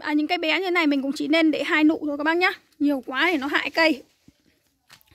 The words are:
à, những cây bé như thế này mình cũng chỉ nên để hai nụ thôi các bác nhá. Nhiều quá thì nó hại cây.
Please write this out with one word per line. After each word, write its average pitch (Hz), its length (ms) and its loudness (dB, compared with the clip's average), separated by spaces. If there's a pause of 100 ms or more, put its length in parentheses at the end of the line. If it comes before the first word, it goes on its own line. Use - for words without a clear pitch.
à, 302 120 -6
những 302 140 2
cây 359 120 -2
bé 311 200 -2
như 381 60 -4
thế 381 60 -2
này 349 160 2
mình 285 160 0
cũng 269 100 -4
chỉ 285 160 -6
nên 320 220 4
để 285 140 -2
hai 311 200 2
nụ 320 220 4
thôi 285 120 -4
các 294 60 -4
bác 320 120 0
nhá. 370 140 2 (280)
Nhiều 285 280 0
quá 269 240 0
thì 349 60 0
nó 262 100 -2
hại 294 240 -2
cây. 320 320 0 (1120)